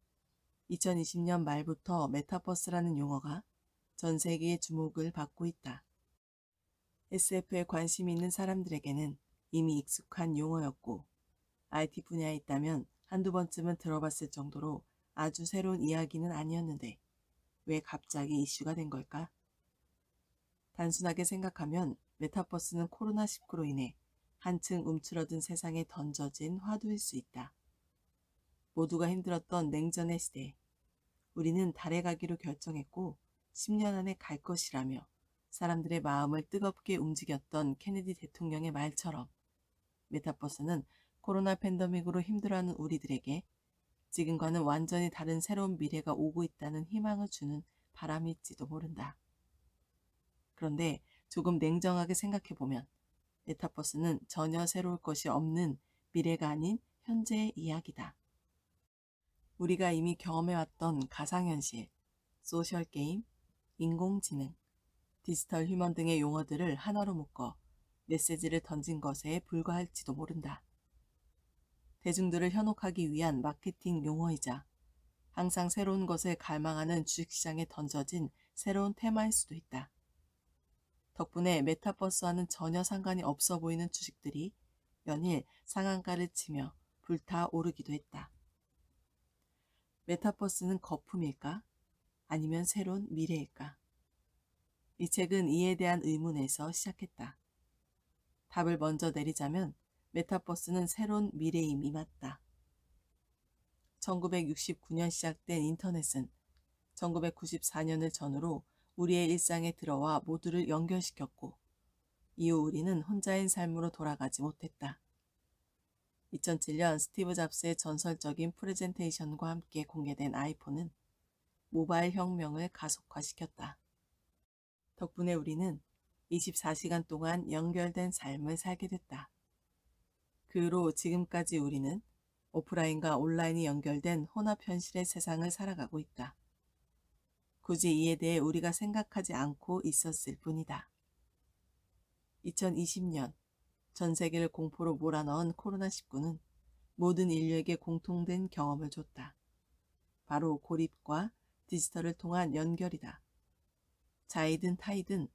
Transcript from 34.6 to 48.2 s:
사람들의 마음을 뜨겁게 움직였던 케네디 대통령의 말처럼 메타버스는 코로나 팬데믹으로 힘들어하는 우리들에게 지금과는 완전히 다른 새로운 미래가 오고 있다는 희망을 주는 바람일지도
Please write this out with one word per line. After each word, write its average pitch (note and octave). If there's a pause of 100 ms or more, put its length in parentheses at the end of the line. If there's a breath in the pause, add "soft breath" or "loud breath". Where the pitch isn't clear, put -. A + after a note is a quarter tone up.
사람들의 E3+
마음을 C#3+
뜨겁게 G3
움직였던 D3
케네디 F#3+
대통령의 D#3
말처럼 D3 (800)
메타버스는 D3+ (360 soft breath)
코로나 F#3+
팬데믹으로 F3+
힘들어하는 G3
우리들에게 D3+ (640)
지금과는 E3
완전히 E3
다른 D#3+
새로운 G3
미래가 D#3
오고 D#3
있다는 D#3
희망을 G#3
주는 D3 (320)
바람일지도 E3